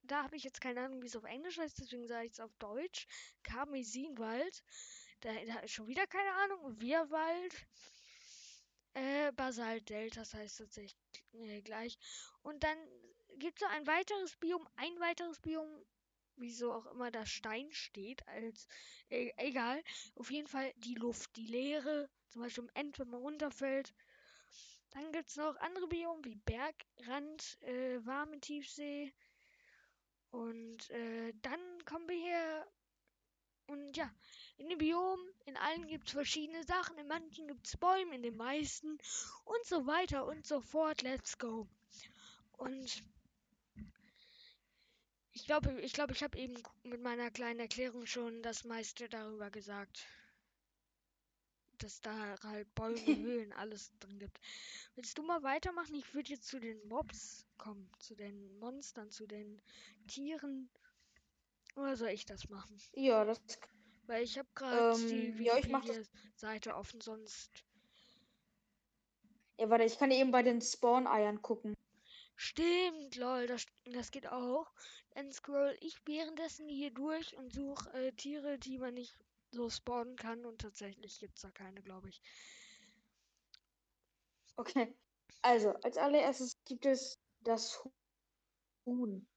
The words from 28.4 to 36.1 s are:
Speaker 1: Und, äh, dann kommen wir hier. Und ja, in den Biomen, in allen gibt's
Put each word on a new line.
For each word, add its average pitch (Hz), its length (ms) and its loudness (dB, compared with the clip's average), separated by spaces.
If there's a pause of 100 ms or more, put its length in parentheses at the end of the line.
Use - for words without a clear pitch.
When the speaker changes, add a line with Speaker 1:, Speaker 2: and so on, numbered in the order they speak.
Speaker 1:
Und, 226 580 -6
äh, 226 420 -4 (120)
dann 349 420 -6
kommen 330 240 -6
wir 359 60 0
hier. 330 520 0 (1000)
Und 285 300 -8
ja, 277 140 -2 (460)
in 285 120 -10
den 349 100 -2
Biomen, 359 520 4 (140)
in 269 100 -10
allen 330 320 2
gibt's 311 240 -6